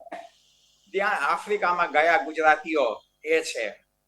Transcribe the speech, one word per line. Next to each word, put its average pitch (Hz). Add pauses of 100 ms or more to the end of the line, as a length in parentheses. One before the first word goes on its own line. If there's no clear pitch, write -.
(920)
ત્યાં 196
આફ્રિકામાં 175
ગયા 160
ગુજરાતીઓ 156 (240)
એ 156
છે. - (200)